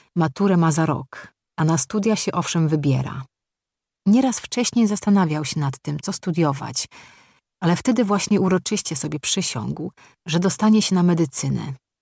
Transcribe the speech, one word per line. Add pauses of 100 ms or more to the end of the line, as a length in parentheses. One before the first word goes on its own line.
(160)
maturę
ma
za
rok, (260)
a
na
studia
się
owszem
wybiera. (840)
Nieraz
wcześniej
zastanawiał
się
nad
tym,
co
studiować, (760)
ale
wtedy
właśnie
uroczyście
sobie
przysiągł, (340)
że
dostanie
się
na
medycynę, (300)